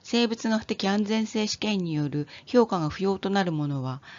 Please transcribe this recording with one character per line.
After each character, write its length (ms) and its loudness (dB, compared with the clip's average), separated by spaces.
生 240 2
物 220 -2
学 160 0
的 240 -2
安 160 2
全 240 0
性 180 0
試 140 -6
験 180 0
に 160 -2
よ 140 0
る 180 -4
評 220 6
価 140 -2
が 80 0
不 160 -4
要 160 0
と 100 -2
な 140 2
る 80 0
も 160 -2
の 160 -4
は、 180 -6